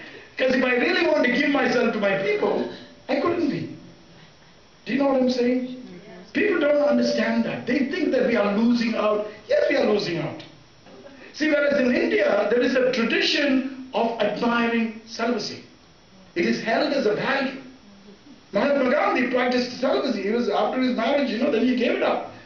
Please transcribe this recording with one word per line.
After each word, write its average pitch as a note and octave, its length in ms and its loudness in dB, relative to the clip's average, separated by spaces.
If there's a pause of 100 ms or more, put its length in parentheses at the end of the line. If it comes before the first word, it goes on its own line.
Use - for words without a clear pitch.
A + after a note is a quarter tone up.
(380)
'Cause B3+ 180 2
if B3 80 2
I B3 120 2
really E4 320 2
want D4 180 4
to A#3+ 60 2
give C#4+ 180 2
myself A#3+ 440 2
to G#3+ 60 -4
my G3 200 0
people, - 520 -2 (380)
I C4+ 100 0
couldn't E4+ 300 0
be. - 260 -6 (1120)
Do A3 80 -4
you C#4 60 0
know C#4 100 2
what B3+ 120 2
I'm B3 100 2
saying? B3 460 0 (560)
People - 280 0
don't D4 220 2
understand A#3+ 640 2
that. - 220 -8
They C4+ 120 0 (100)
think E4+ 220 -2
that B3 160 2
we A3+ 100 2
are G3+ 200 2
losing A#3 380 2
out. G#3+ 320 0 (220)
Yes, D4 200 2
we C#4+ 60 2
are A#3+ 100 2
losing F3 340 0
out. - 220 -8 (920)
See, D4+ 160 0
whereas C#4+ 300 2
in B3 140 4
India, G#3 560 2
there B3 120 4
is B3+ 140 2
a B3+ 180 4
tradition C#4 1000 0
of A#3 280 0
admiring A#3 840 0
celibacy. - 580 -4 (720)
It G3 100 0
is - 160 0
held C4+ 320 0
as - 120 0
a - 100 2
value. C4 460 -4 (920)
Mahatma B3+ 380 2
Gandhi D#4 380 2
practiced B3 500 0
celibacy. G#3+ 440 0
He G3+ 60 -2
was, A3+ 200 0
after B3 320 0
his A#3+ 140 0
marriage, B3 340 0
you G#3 100 -4
know, - 120 0
then A#3+ 140 2
he B3 100 2
gave A3+ 220 0
it - 60 0
up. - 280 -2 (140)